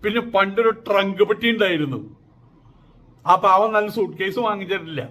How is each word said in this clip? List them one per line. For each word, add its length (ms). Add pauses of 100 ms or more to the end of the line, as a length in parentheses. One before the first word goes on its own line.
പിന്നെ 200 (120)
പണ്ടൊരു 380 (160)
ട്രങ്ക് 400
പെട്ടി 240
ഉണ്ടായിരുന്നു, 480 (1300)
ആ 60 (100)
പാവം 300
നല്ല 200
സൂട്ട് 240
കേസ് 180 (100)
വാങ്ങിച്ചിട്ടില്ല. 520 (100)